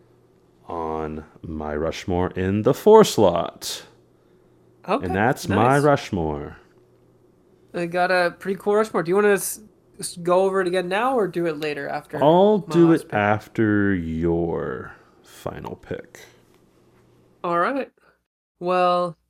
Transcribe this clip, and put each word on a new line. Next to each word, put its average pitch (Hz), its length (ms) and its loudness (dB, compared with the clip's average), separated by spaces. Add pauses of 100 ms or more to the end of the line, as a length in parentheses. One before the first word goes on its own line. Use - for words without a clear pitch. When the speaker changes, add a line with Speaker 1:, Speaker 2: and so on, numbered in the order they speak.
(680)
Speaker 1:
on 78 560 -8 (180)
my 76 340 -8
Rushmore 87 560 -2
in 98 320 -2
the 135 100 2
four 214 300 8
slot. - 800 0 (1040)
Speaker 2:
Okay, 208 180 -4
Speaker 1:
And 85 100 -4
that's 117 320 -2
my 98 80 -2 (200)
Speaker 2:
nice. 143 80 2
Speaker 1:
Rushmore. 80 760 -2 (1160)
Speaker 2:
I 175 120 -6
got 180 260 -2
a 175 260 0
pretty 190 220 -6
cool 208 160 0
Rushmore. 214 280 0
Do 160 60 -4
you 185 60 0
wanna 208 180 4
s-, - 280 -4 (380)
s-, - 180 -12
go 180 240 2
over 190 200 0
it 180 60 -2
again 180 220 -2
now 233 280 -2
or 196 100 0
do 170 180 -4
it 151 140 -4
later 147 280 -6
after 147 360 -8
Speaker 1:
I'll 185 440 4
Speaker 2:
my 160 60 -6
Speaker 1:
do 170 180 6
Speaker 2:
last 160 100 4
Speaker 1:
it - 80 -20
Speaker 2:
pick? - 40 -8
Speaker 1:
after 104 840 2
your 82 1000 -4 (300)
final - 540 -14
pick. - 420 -14 (1200)
Speaker 2:
All 170 160 -2
right. 240 320 -4 (680)
Well, 180 580 0 (120)